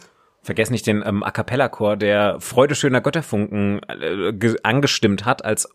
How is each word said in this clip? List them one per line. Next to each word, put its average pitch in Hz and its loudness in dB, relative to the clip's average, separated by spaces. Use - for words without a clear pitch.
Vergesst 110 -2
nicht 117 -2
den, 107 2
ähm, 104 -2
A-cappella-Chor, 113 -2
der 104 2
Freude - 2
schöner 127 2
Götterfunken, 104 -2
äh, 90 -4
ge-, 110 0
angestimmt 117 2
hat - -2
als - -2